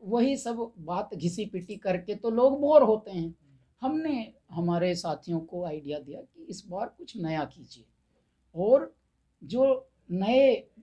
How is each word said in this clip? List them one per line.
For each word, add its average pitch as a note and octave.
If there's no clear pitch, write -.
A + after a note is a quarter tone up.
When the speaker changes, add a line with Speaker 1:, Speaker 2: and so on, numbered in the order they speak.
Speaker 1:
वही A#3+
सब A#3
बात F3
घिसी F3
पिटी F#3
करके F#3
तो A3+
लोग C4
बोर D4
होते G#3+
हैं। E3+
Speaker 2:
हम्म। -
Speaker 1:
हमने C#4+
हमारे F3
साथियों E3+
को F3
आइडिया D3+
दिया C#3+
कि -
इस -
बार F#3
कुछ -
नया D#3+
कीजिए, -
और A3+
जो B3+
नए A3+